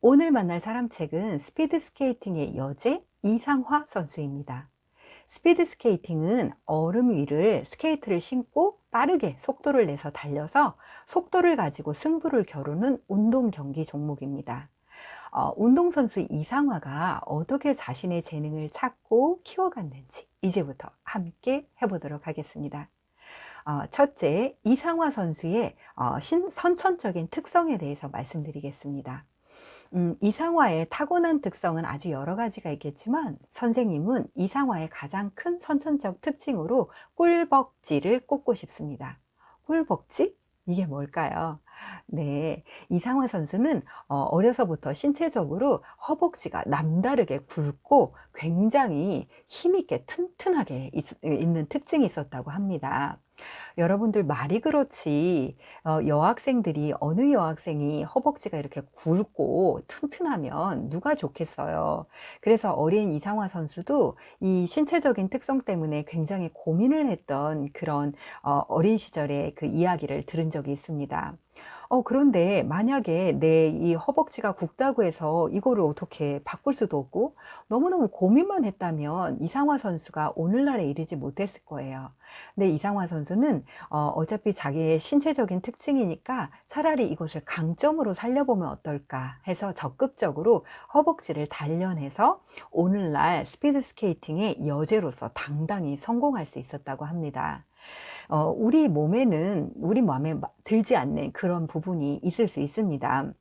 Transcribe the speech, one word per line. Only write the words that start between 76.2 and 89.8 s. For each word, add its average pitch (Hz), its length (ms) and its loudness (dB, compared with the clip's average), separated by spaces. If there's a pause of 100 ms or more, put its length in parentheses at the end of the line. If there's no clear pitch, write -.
바꿀 - 300 -4
수도 196 240 -2
없고 196 380 -2 (320)
너무너무 294 420 2
고민만 302 560 4
했다면 165 760 -4
이상화 285 360 0
선수가 165 580 -4
오늘날에 220 500 2
이르지 151 300 -4
못했을 143 500 -6
거예요. 135 460 -10 (440)
근데 196 140 4
이상화 190 380 0
선수는, 175 580 0 (240)
어, 147 260 0
어차피 202 380 0
자기의 160 460 0
신체적인 269 640 0
특징이니까 240 880 -2 (160)
차라리 302 400 0
이것을 156 380 -6
강점으로 220 680 0
살려보면 233 560 0
어떨까 139 680 -8 (100)
해서 190 260 -4
적극적으로 185 920 0 (280)